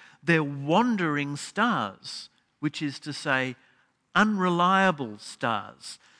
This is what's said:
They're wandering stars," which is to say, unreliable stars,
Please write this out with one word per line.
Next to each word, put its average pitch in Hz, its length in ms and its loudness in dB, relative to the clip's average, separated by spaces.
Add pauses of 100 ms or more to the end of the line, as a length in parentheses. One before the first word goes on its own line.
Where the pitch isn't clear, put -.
(240)
They're 160 200 4
wandering 147 920 0
stars," 143 920 -4 (300)
which 147 220 -4
is 143 200 -6
to 147 120 -12
say, 131 420 -2 (600)
unreliable 180 1040 2
stars, 110 800 -6 (220)